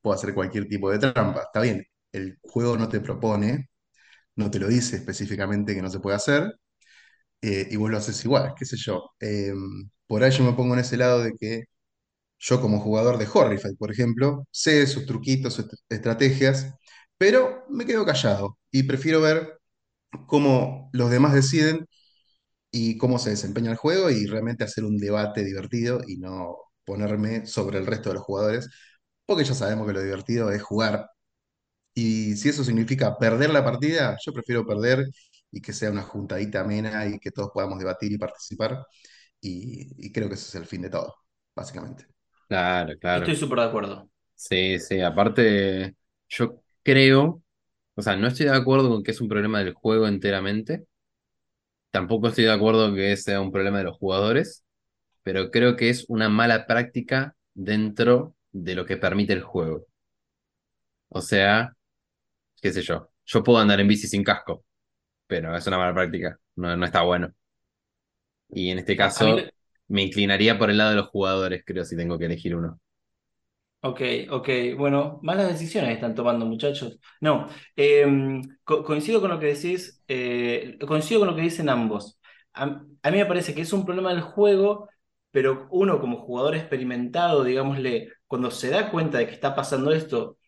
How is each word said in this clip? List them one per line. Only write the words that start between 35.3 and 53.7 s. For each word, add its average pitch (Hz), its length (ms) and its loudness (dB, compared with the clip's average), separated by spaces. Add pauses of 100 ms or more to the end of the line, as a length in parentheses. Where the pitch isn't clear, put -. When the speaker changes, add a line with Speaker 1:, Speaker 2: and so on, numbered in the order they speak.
Speaker 1:
y - 120 -14
que 107 100 -12
sea 107 180 -4
una 101 120 -4
juntadita 98 580 -6
amena 107 480 -4
y 101 120 -8
que 101 120 -10
todos 101 200 -6
podamos 95 260 -4
debatir 92 340 -6
y 104 60 -4
participar. 110 640 -6 (560)
Y, 98 480 -12 (180)
y 101 60 -16
creo 107 160 -4
que 92 80 -8
ese - 120 -16
es - 80 -18
el 85 100 -14
fin 92 160 -10
de 90 80 -10
todo, - 260 -8 (380)
básicamente. - 520 -14 (420)
Speaker 2:
Claro, 90 500 0
claro. - 280 -2
Speaker 3:
Estoy 160 100 -2
súper 139 240 -2
de 117 60 4
acuerdo. 104 440 -6 (240)
Speaker 2:
Sí, 92 440 0
sí, 95 220 -4
aparte, 98 960 2 (320)
yo - 340 -6 (200)
creo, 135 600 6 (540)
o 104 60 -8
sea, 101 140 0
no 104 120 2
estoy 131 180 0
de 139 100 4
acuerdo 131 340 4
con 107 120 0
que 107 100 -6
es - 80 -6
un 117 80 -4
problema 104 320 0
del 92 140 -4
juego 110 340 2
enteramente. 101 800 -2 (1040)
Tampoco 104 380 0
estoy 113 160 2
de 110 80 6
acuerdo 107 420 4
que 98 220 0
sea 98 240 -4
un 95 120 -4
problema 98 260 0